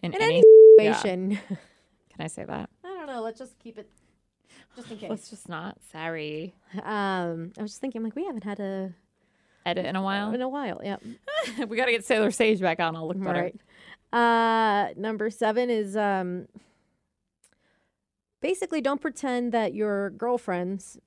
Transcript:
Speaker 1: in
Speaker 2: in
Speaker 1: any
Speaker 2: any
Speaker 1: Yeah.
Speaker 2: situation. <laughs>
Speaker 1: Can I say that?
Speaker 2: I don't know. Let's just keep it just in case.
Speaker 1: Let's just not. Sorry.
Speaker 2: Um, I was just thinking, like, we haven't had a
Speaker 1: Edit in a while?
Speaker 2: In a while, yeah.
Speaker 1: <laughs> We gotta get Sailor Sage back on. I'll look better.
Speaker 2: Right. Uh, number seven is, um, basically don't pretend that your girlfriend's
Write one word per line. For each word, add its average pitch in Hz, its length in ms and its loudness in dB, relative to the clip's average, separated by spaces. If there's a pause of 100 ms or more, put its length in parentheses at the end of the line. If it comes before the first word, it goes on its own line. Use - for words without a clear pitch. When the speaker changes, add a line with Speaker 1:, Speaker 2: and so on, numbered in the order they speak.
Speaker 1:
in 170 120 -4
Speaker 2:
in 415 80 0
Speaker 1:
any 480 120 4
Speaker 2:
any 508 80 8 (360)
Speaker 1:
Yeah. - 160 6
Speaker 2:
situation. 190 500 -2
<laughs> - 40 -20
Speaker 1:
Can - 720 -16
I 160 80 -8
say - 160 -12
that? - 260 -8 (140)
Speaker 2:
I 359 40 -14
don't 359 180 -12
know. 254 160 -8
Let's 226 160 -8
just 254 200 -20
keep 226 200 -20
it 208 120 -20 (880)
just 233 160 -18
in 208 60 -14
case. 202 120 -12
Speaker 1:
Let's 214 200 -12
just - 180 -20
not. 175 420 -12
Sorry. 160 640 -8 (280)
Speaker 2:
Um, 185 760 -4
I 214 40 -8
was 214 100 -10
just - 80 -18
thinking, 233 240 -6
like, 220 100 -6
we 330 120 -6
haven't 233 180 -8
had 202 160 -8
a 190 340 -6 (720)
Speaker 1:
Edit 180 180 -2
in 175 120 -4
a 190 60 -2
while? 202 300 -2
Speaker 2:
In 247 80 -2
a 254 80 -2
while, 269 340 -6
yeah. 196 140 -6 (340)
Speaker 1:
<laughs> 262 380 -4
We 220 80 -6
gotta 247 140 2
get 233 140 0
Sailor 220 260 2
Sage 214 300 2
back 170 200 0
on. 165 160 -2
I'll 160 120 -8
look 190 140 -4
better. 175 300 -2
Speaker 2:
Right. - 80 -20 (520)
Uh, 226 840 4
number 214 320 -4
seven 226 400 0
is, 214 280 0
um, 190 500 0 (1900)
basically 330 400 -2
don't 269 200 -2
pretend 247 520 -4
that 220 220 0
your 202 360 -2
girlfriend's 196 960 -4